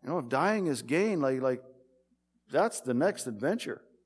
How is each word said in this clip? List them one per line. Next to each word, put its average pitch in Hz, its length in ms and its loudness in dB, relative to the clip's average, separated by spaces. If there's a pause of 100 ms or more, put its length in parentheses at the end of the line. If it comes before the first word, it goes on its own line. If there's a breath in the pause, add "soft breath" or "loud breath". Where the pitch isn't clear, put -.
You 175 60 -10
know, 165 100 -2
if 123 100 -8
dying 185 380 2
is 123 160 -2
gain, 185 360 0
like, 131 220 2
like, 127 220 0 (880)
that's 190 300 2
the 127 120 -2
next 160 320 2
adventure. 127 560 -4 (240)